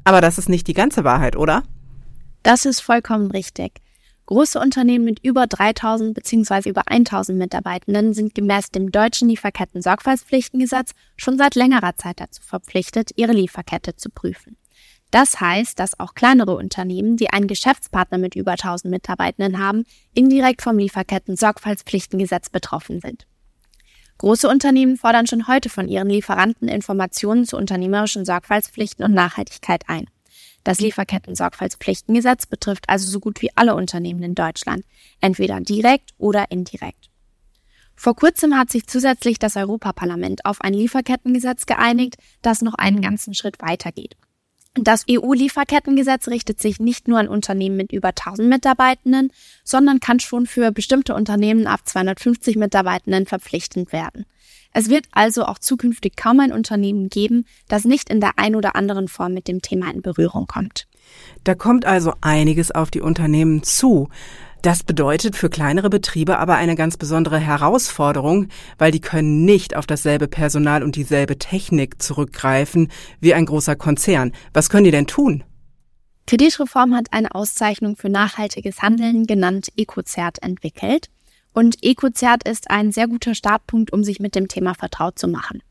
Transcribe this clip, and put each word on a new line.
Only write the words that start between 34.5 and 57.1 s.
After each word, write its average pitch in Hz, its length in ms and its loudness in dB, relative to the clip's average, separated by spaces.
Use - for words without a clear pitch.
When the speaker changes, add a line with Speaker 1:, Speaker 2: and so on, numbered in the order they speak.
Speaker 2:
entweder 190 400 0
direkt 220 560 0
oder 202 320 0
indirekt. - 600 -10
Vor 240 200 0
kurzem 302 420 4
hat 254 140 2
sich 233 160 -2
zusätzlich 247 500 0
das 214 200 -4
Europaparlament 185 880 -6
auf 202 160 -4
ein 190 120 -2
Lieferkettengesetz 247 920 -2
geeinigt, 240 500 2
das 226 200 0
noch 226 120 -2
einen 202 280 0
ganzen 202 320 -4
Schritt - 280 -8
weiter 170 300 -6
geht. - 240 -14
Das 214 300 4
E-U-Lieferkettengesetz 269 1200 2
richtet 233 320 -4
sich 214 220 -2
nicht 240 260 -2
nur 233 100 4
an 208 120 2
Unternehmen 190 480 -2
mit 190 160 -4
über 185 200 -2
tausend 214 360 -2
Mitarbeitenden, 262 840 2
sondern 269 380 4
kann 240 180 2
schon 247 280 -2
für 233 260 2
bestimmte 262 420 0
Unternehmen 208 500 2
ab 202 220 -2
zweihundertfünfzig 214 680 -2
Mitarbeitenden 190 680 0
verpflichtend - 680 -6
werden. 165 320 -8
Es 220 160 0
wird 294 240 2
also 220 320 2
auch - 140 -8
zukünftig 240 580 -2
kaum 247 240 4
ein 269 100 2
Unternehmen 202 560 -2
geben, 226 380 0